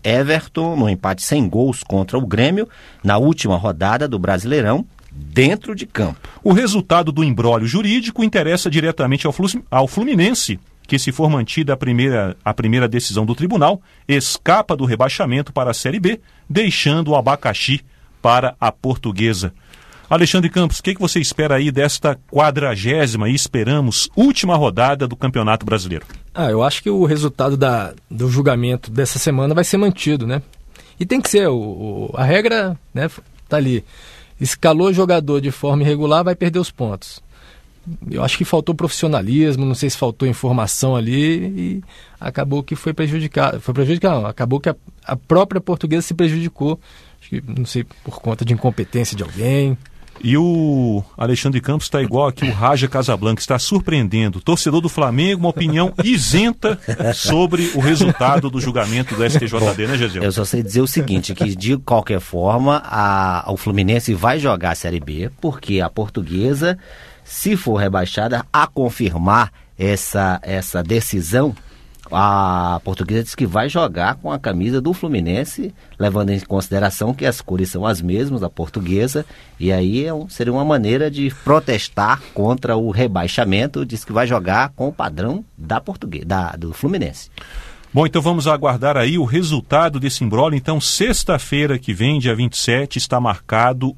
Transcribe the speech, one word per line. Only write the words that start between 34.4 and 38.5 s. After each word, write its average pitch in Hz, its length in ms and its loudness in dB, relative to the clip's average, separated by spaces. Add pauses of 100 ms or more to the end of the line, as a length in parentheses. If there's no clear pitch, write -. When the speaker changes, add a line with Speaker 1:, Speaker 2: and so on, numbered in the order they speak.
Speaker 3:
Escalou 165 540 2
jogador 165 480 2
de 139 80 -2
forma 143 320 0
irregular, 147 420 2
vai 180 100 0
perder 170 240 0
os 175 120 -2
pontos. - 500 -8 (880)
Eu - 140 -2
acho - 140 -2
que - 80 0
faltou 165 280 0